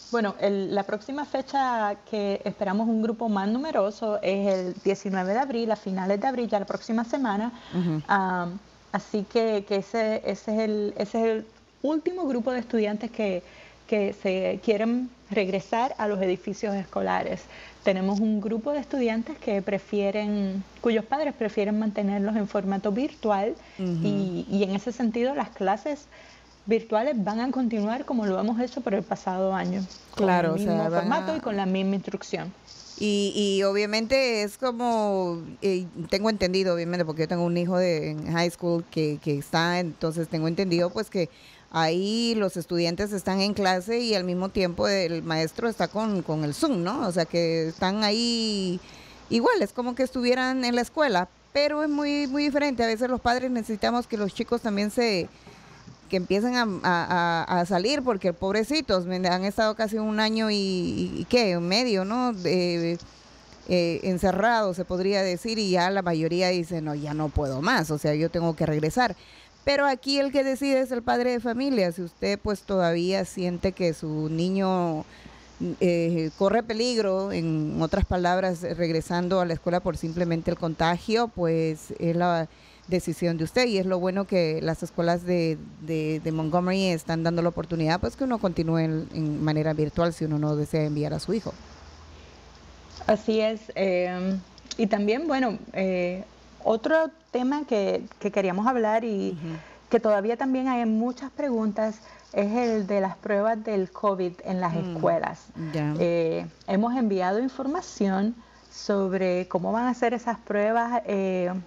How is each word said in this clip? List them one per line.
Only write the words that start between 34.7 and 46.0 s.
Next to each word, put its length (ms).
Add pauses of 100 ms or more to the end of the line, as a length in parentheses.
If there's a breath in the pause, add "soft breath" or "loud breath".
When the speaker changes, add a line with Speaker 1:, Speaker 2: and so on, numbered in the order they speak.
Speaker 2:
eh, 240 (240)
tengo 220
entendido, 420
obviamente, 320
porque 160
yo 60
tengo 180
un 100
hijo 220
de, 320
en 240
high 160
school 400
que, 320
que 160
está, 420
entonces 480
tengo 200
entendido, 420
pues, 220
que 180 (400 loud breath)
ahí 640
los 220
estudiantes 560
están 280
en 120
clase 460
y 160
al 80
mismo 260
tiempo 380
el 340
maestro 480
está 180
con, 360